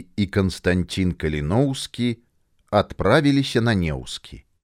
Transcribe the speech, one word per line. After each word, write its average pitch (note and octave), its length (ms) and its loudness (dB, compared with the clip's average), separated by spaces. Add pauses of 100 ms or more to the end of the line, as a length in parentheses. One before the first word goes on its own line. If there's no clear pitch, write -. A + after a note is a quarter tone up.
(200)
і G2+ 80 4
Канстанцін F#2 880 0
Каліноўскі G#2+ 920 -2 (680)
адправіліся C3+ 880 2
на A#2 80 2
Неўскі. D2 720 -4 (200)